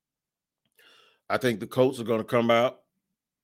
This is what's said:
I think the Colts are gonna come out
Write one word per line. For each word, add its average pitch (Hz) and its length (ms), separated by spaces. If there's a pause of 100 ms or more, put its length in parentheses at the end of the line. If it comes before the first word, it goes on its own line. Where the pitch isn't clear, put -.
(1300)
I 101 80
think 117 220
the 113 80
Colts 131 320
are 113 60
gonna 110 180
come 117 260
out 117 340 (600)